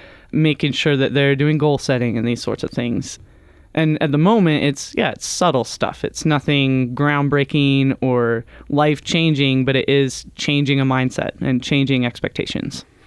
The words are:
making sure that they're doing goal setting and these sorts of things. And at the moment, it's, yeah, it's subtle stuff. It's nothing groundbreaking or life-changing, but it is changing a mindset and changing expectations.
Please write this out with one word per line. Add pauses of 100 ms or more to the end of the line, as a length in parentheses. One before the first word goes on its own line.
(340)
making
sure
that
they're
doing
goal
setting
and
these
sorts
of
things. (600)
And
at
the
moment,
it's,
yeah,
it's
subtle
stuff.
It's
nothing
groundbreaking
or (440)
life-changing,
but
it
is (100)
changing
a
mindset (100)
and
changing
expectations. (220)